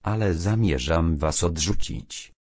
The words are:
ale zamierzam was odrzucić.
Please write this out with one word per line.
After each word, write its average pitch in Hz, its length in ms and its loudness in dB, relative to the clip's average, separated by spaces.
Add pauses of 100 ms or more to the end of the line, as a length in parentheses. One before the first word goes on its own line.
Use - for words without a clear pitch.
ale 104 320 0
zamierzam 82 840 0
was 76 280 0
odrzucić. - 880 -2 (140)